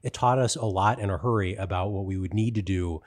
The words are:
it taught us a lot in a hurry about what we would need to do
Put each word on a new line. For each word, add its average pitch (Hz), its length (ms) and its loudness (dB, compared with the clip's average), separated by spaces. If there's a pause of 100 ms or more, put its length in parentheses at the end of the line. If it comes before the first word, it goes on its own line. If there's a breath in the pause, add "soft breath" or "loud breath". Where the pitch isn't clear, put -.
it 123 120 -4
taught 123 260 4
us 123 160 2
a - 100 -4
lot 104 340 2
in 101 120 0
a 85 80 -2
hurry 98 360 0
about 92 360 -2
what 98 140 -4
we 95 120 -2
would 92 160 -4
need 110 220 0
to 107 80 -2
do 87 440 -2